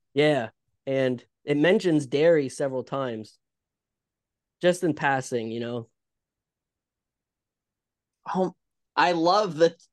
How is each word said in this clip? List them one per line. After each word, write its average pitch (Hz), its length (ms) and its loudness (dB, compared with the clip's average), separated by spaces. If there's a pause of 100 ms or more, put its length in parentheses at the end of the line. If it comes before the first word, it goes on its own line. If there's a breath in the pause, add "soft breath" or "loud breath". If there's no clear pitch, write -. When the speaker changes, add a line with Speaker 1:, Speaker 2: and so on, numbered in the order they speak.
(140)
Speaker 1:
Yeah, 139 360 0 (360)
and 131 380 -2 (200)
it 143 120 -2
mentions 165 500 2
Derry 147 420 2
several 131 360 -6
times, 120 540 -8 (1200)
just 175 240 2
in 156 100 0
passing, 131 560 -2
you 113 100 -6
know? 120 280 -8 (2500)
Speaker 2:
Oh, 180 200 -2 (420)
I 175 160 2
love 175 440 0
the, 165 200 4 (160)